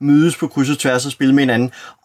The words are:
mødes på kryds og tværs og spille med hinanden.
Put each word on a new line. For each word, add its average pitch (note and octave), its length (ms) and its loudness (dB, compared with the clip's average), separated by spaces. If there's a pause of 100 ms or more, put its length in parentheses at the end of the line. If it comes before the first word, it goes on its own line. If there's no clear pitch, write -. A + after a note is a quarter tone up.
mødes D3 360 2
på D#3+ 100 -4
kryds C#3 220 -2
og D3 80 -2
tværs B2+ 280 -2
og C#3 60 -8
spille C3+ 240 0
med C#3+ 80 2
hinanden. B2 280 0 (340)